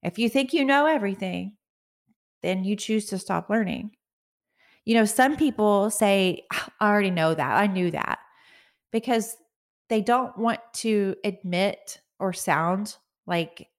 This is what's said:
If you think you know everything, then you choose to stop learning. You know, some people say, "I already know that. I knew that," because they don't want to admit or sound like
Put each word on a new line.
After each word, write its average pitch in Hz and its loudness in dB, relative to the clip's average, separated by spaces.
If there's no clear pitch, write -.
If 175 -6
you 233 2
think 262 0
you 294 2
know 277 4
everything, 196 -2
then 185 -2
you 202 0
choose 208 -2
to 190 -6
stop 170 -6
learning. 208 -2
You 226 0
know, 226 6
some 262 2
people 214 2
say, 196 2
"I - -2
already 202 2
know 160 2
that. 135 0
I 202 4
knew 180 0
that," - -4
because 226 -2
they 220 2
don't 240 0
want 226 0
to 202 0
admit 185 -4
or 190 -2
sound 175 -2
like 170 -4